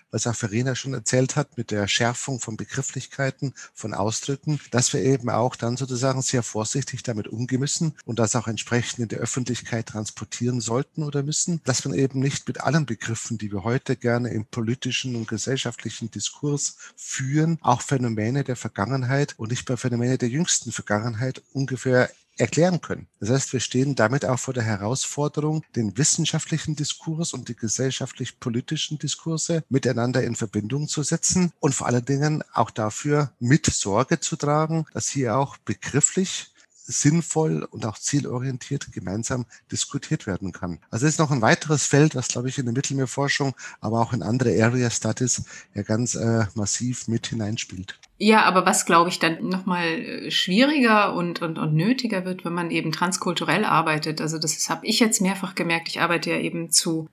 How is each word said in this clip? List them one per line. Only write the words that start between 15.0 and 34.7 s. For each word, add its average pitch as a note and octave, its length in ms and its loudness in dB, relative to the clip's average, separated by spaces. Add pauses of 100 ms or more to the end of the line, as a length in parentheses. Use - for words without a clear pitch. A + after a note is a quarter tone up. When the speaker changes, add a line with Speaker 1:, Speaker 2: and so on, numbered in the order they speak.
Speaker 1:
und A2+ 100 -4
gesellschaftlichen A#2+ 840 -4
Diskurs - 640 -4 (200)
führen, D3+ 640 0
auch A#2+ 220 4
Phänomene A#2+ 640 0
der B2+ 100 -2
Vergangenheit B2+ 800 0
und A2 140 -6
nicht - 160 -4
bei B2+ 100 -2
Phänomene A#2+ 400 0
der B2 120 2
jüngsten C3 420 0
Vergangenheit A2 720 -2 (100)
ungefähr C3 560 2 (280)
erklären D#3+ 440 2
können. - 260 -6 (140)
Das G#2 100 -2
heißt, C3+ 220 0
wir B2 80 0
stehen C3+ 340 0
damit A#2 300 4
auch B2 140 0
vor C3 160 -4
der A#2+ 100 0
Herausforderung, D3 1000 -2 (140)
den G#2+ 200 -2
wissenschaftlichen D3+ 800 0
Diskurs D#3+ 560 -4
und A#2+ 160 -8
die A#2 80 -8
gesellschaftlich-politischen C3 1400 -4
Diskurse D#3+ 720 -2
miteinander B2 560 2
in A#2 100 -2
Verbindung A2+ 540 -2
zu - 140 -2
setzen E3+ 580 2
und C#3+ 140 2
vor - 120 -2
allen B2 180 2
Dingen D3 380 2 (100)
auch A2+ 180 2
dafür C#3+ 680 0
mit B2 280 4
Sorge A2+ 540 2
zu - 160 -4
tragen, D#3 560 2